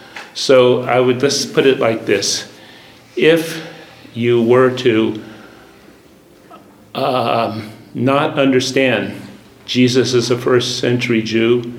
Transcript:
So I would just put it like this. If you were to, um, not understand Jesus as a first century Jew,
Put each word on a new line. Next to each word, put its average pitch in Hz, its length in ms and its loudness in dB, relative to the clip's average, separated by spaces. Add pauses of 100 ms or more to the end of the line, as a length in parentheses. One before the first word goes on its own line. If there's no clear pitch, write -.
(340)
So 123 500 4
I - 160 0
would 123 200 0
just 135 340 -2
put 143 120 2
it 131 140 4
like 113 260 -2
this. - 400 -2 (680)
If 160 500 0 (480)
you 120 300 0
were 123 340 4
to, 110 440 0 (1700)
um, 117 800 -2 (220)
not 139 440 0
understand 127 800 0 (460)
Jesus 123 480 2
as 120 180 0
a 120 60 2
first 123 420 -2
century 120 420 -2
Jew, 113 580 0